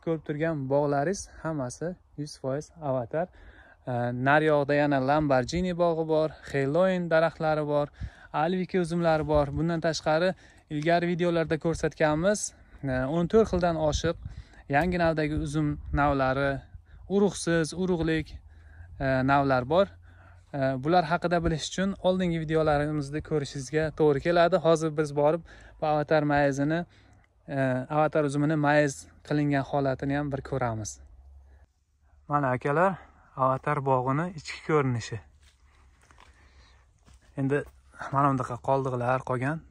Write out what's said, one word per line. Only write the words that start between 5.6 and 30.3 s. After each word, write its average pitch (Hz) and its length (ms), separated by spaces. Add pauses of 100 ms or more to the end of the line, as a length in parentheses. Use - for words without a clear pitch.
bog'i 165 300
bor, 156 160 (220)
Halloween 175 520 (100)
daraxtlari 156 600
bor, 147 140 (460)
Alvika 180 520
uzumlari 160 420
bor. 147 200 (100)
Bundan 165 300
tashqari, 160 460 (400)
ilgari 170 400
videolarda 165 520
ko'rsatganmiz, 160 720 (440)
e, 135 100 (220)
o'n 170 160
to'rt 220 200
xildan 175 240 (140)
oshiq 160 260 (600)
yangi 180 280
navdagi 156 320 (100)
uzum 151 220 (320)
navlari, 139 520 (640)
urug'siz, 170 520 (160)
urug'lik, 165 440 (720)
e, 139 60 (260)
navlar 135 320 (100)
bor. 190 140
E, - 720 (240)
bular 170 280
haqida 175 340
bilish 165 240
uchun 190 260 (120)
oldingi 185 360
videolarimizni 151 840
ko'rishingizga 143 540 (160)
to'g'ri 151 280
keladi. 170 280 (100)
Hozir 160 340
biz 147 220
borib 160 200 (380)
bu - 140
avatar 151 300 (100)
mayizini, 143 520 (600)
e, 143 100 (380)
avatar 156 340
uzumini 147 260 (120)
mayiz 147 260 (340)
qilingan 147 440
holatini 139 460
ham 147 140